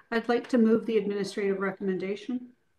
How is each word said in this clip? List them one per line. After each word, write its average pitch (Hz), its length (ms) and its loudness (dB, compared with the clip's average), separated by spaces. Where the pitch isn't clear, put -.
I'd 226 180 -2
like 240 200 0
to 254 80 2
move 220 280 4
the 220 120 2
administrative 196 600 -2
recommendation. 196 880 -4